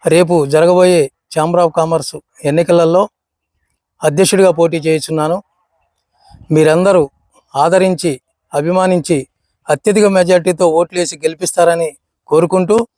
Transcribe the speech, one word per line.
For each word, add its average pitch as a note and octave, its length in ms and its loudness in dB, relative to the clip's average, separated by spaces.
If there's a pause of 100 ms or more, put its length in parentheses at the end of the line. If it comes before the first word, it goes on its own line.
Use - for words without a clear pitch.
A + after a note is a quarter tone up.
రేపు E3 400 2
జరగబోయే E3+ 640 2 (260)
Chamber E3 280 -2
of E3 60 0 (100)
Commerce D#3+ 400 -4 (240)
ఎన్నికలలో E3+ 640 0 (960)
అధ్యక్షుడిగా F#3 460 2
పోటీ E3 260 0
చేయుచున్నాను. D#3+ 680 -4 (1080)
మీరందరూ D#3+ 580 2 (460)
ఆదరించి, E3+ 640 0 (340)
అభిమానించి, E3+ 720 -2 (440)
అత్యధిక G3+ 340 0
మెజారిటీతో F3+ 600 2
ఓట్లు E3+ 320 -2
వేసి E3+ 180 -6
గెలిపిస్తారని E3 800 -2 (300)
కోరుకుంటూ F#3 600 0 (120)